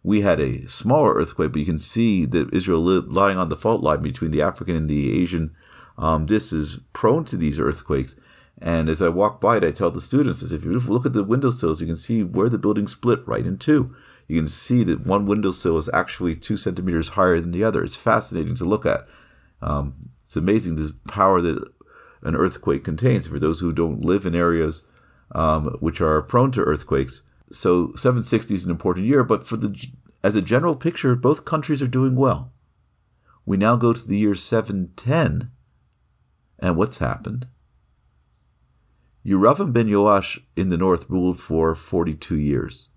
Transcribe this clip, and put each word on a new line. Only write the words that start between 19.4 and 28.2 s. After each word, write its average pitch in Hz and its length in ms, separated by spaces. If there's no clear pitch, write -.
Um, 71 320
it's - 100
amazing 90 400
this 76 160
power 95 320
that 82 180
an - 140
earthquake 76 480
contains 98 420
for 73 140
those 80 180
who 85 140
don't 76 320
live 95 220
in 85 100
areas, 82 460
um, 78 460
which 80 200
are 78 220
prone 127 300
to 120 80
earthquakes. 69 640
So 90 460
seven 127 260